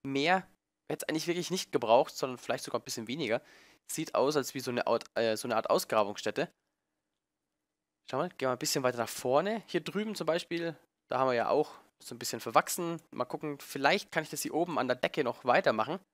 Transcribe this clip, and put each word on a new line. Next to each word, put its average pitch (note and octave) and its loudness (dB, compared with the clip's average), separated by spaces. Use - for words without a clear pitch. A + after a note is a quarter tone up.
Mehr D3+ 2
hätt's D#3 -4
eigentlich D#3 -2
wirklich E3+ -2
nicht F3+ -4
gebraucht, B2 4
sondern B2+ -4
vielleicht - -4
sogar A#2+ -4
ein - -20
bisschen A2+ -8
weniger. B2 -2
Sieht - -6
aus, C#3+ 4
als C3 -2
wie C3+ -4
so B2 -4
eine A#2+ -2
Art, A#2 2
äh, A2 2
so B2+ -8
eine A#2 0
Art - 0
Ausgrabungsstätte. A2 0
Schau B2+ -2
mal, E3+ 0
gehen - -4
wir B2+ 2
ein A#2+ -2
bisschen D3 -2
weiter B2 2
nach A2+ -2
vorne. F3 0
Hier E3+ -2
drüben G#3 -6
zum E3+ -4
Beispiel, E3+ -2
da B2+ -2
haben C3 4
wir B2+ 2
ja A2+ 2
auch D3+ 2
so - -14
ein A#2 -14
bisschen A#2 -6
verwachsen. D#3+ 0
Mal B2 -4
gucken, D3 -8
vielleicht C#3+ 2
kann D#3+ 0
ich D3+ -10
das - -6
hier C#3 -6
oben D#3+ 0
an B2+ 0
der B2+ 2
Decke D3+ 0
noch A#2+ -4
weitermachen. B2 2